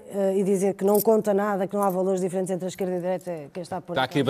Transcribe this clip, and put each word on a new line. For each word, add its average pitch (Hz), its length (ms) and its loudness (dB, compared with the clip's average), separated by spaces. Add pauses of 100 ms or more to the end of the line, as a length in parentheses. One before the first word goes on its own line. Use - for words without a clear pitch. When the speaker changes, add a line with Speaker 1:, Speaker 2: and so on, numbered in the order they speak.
Speaker 1:
eh, 190 280 0
e 202 60 2
dizer 190 320 2
que 196 80 -4
não 202 180 4
conta 214 320 4
nada, 202 320 0
que 185 100 -8
não 202 60 0
há 202 80 2
valores 185 320 0
diferentes 185 300 -2
entre 180 140 -4
a - 20 -4
esquerda 180 260 -4
e 180 40 -4
a - 20 -4
direita, 180 320 -4
é 156 220 -10
quem 175 100 -10
está 180 140 -8
a 170 40 -8
pôr - 120 -12
Speaker 2:
Está 135 80 2
Speaker 1:
a 127 40 4
Speaker 2:
aqui 143 140 0
a - 20 4
Speaker 1:
causa. 131 80 2